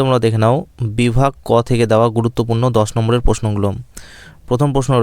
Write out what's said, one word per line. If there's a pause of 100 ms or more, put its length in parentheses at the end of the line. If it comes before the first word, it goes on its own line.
তোমরা
দেখে
নাও (420)
বিভাগ (180)
ক (180)
থেকে
দেওয়া (100)
গুরুত্বপূর্ণ (160)
দশ
নম্বরের
প্রশ্নগুলো। (800)
প্রথম
প্রশ্ন (100)